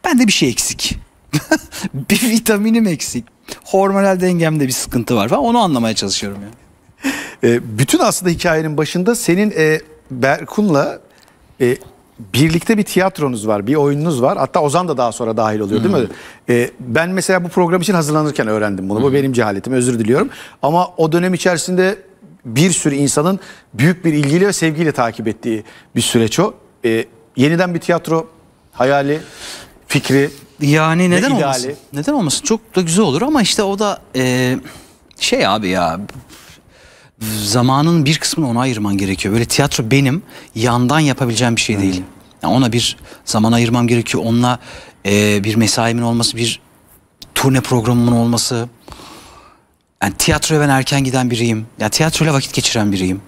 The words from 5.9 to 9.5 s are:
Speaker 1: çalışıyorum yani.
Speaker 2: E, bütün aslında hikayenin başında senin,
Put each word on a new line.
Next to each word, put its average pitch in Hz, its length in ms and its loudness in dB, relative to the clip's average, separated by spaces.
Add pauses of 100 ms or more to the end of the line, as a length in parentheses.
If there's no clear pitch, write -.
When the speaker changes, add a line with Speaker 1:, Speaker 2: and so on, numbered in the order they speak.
Speaker 1:
çalışıyorum 98 480 -6
yani. - 720 -12 (420)
Speaker 2:
E, 120 240 -4
bütün 143 200 2
aslında 185 320 0
hikayenin 160 460 -2
başında 180 380 0
senin, 202 420 0